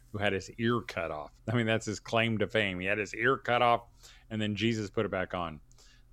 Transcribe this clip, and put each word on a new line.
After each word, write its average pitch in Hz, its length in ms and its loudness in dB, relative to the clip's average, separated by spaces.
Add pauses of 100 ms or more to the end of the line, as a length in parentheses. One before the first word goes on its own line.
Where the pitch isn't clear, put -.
(120)
who 104 80 -6
had 101 120 2
his 95 260 -4
ear 113 240 0
cut 82 300 -6
off. 76 200 -8 (200)
I 117 40 0
mean, 120 100 2
that's 110 200 0
his 104 140 -4
claim 113 380 0
to 101 100 0
fame. 98 320 0
He 90 60 -4
had 101 120 0
his 101 160 -4
ear 123 220 2
cut 120 260 2
off, 117 200 6 (480)
and 110 120 -4
then 104 140 0
Jesus 110 340 0
put 110 160 0
it 90 60 -4
back 92 220 -2
on. 82 260 -4 (540)